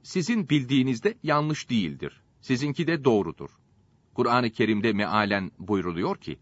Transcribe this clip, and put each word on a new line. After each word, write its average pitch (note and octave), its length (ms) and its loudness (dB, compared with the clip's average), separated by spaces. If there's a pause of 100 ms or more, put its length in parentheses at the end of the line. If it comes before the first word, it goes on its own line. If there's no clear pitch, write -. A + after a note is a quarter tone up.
Sizin F#3 460 -2
bildiğiniz C3 560 2
de B2 180 -2
yanlış D3+ 480 -2
değildir. D2+ 520 -2 (180)
Sizinki C#3 460 -2
de D#3+ 180 -2
doğrudur. F#2 460 0 (640)
Kur'an-ı A#2+ 360 2
Kerim'de A2 420 2
mealen G2+ 680 0
buyruluyor F#2+ 580 -2
ki C2+ 260 -12